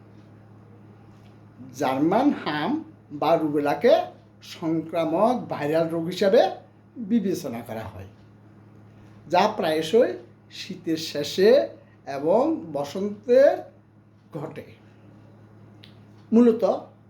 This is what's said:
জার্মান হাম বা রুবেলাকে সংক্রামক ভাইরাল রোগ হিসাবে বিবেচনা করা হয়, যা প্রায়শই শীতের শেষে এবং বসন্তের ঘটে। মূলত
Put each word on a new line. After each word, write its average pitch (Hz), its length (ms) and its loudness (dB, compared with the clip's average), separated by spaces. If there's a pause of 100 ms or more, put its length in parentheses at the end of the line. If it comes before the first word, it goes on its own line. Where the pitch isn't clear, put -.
(1800)
জার্মান 151 500 2 (140)
হাম 156 280 -4 (500)
বা 147 100 0 (120)
রুবেলাকে 151 520 2 (640)
সংক্রামক 165 800 0 (180)
ভাইরাল 151 420 0
রোগ 165 180 -4
হিসাবে 208 280 4 (680)
বিবেচনা 170 580 -2
করা 110 240 -8
হয়, 98 180 -16 (1200)
যা 180 100 4 (160)
প্রায়শই 180 520 2 (480)
শীতের 160 420 -8 (100)
শেষে 170 400 2 (640)
এবং 170 260 2 (340)
বসন্তের 208 760 2 (840)
ঘটে। 143 300 -12 (1700)
মূলত 226 280 6 (480)